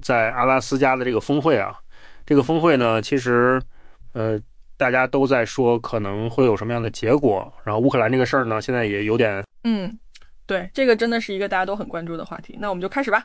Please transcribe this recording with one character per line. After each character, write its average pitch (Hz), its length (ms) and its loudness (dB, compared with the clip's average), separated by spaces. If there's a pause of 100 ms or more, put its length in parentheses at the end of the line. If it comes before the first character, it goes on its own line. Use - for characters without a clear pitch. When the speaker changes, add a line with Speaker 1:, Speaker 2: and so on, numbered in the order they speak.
Speaker 1:
在 117 300 2
阿 123 140 0
拉 131 160 4
斯 135 180 -4
加 131 160 4
的 127 100 -4
这 123 60 -2
个 110 100 2
峰 143 220 0
会 147 160 4
啊。 95 160 -4 (500)
这 - 80 0
个 143 80 6
峰 151 200 2
会 160 160 4
呢， 113 260 2
其 139 160 -2
实， 123 420 2 (520)
呃， 110 260 -4 (380)
大 131 120 0
家 127 160 2
都 131 220 2
在 123 180 2
说 120 360 2
可 113 180 -6
能 104 320 -4
会 131 140 2
有 113 120 4
什 104 80 -4
么 117 80 -4
样 120 80 -2
的 113 80 -4
结 110 240 -2
果， 120 400 2 (120)
然 104 100 -4
后 110 80 0
乌 135 80 4
克 131 80 0
兰 113 100 4
这 127 80 2
个 127 80 4
事 123 120 0
儿 131 80 2
呢， 110 180 -2
现 127 100 -4
在 120 140 0
也 101 160 -2
有 107 160 0
点 104 240 2 (220)
Speaker 2:
嗯， 220 340 -4 (480)
对， 185 260 -4
这 269 140 0
个 240 80 6
真 233 160 -2
的 233 100 0
是 214 140 -8
一 190 60 -4
个 202 80 -2
大 196 100 -2
家 185 80 0
都 196 80 -4
很 208 140 -8
关 170 180 -8
注 165 100 -10
的 - 80 -10
话 - 140 -14
题。 - 220 -18
那 208 80 -6
我 196 60 -4
们 180 60 -8
就 185 80 -6
开 269 140 -4
始 262 80 -2
吧， 208 140 0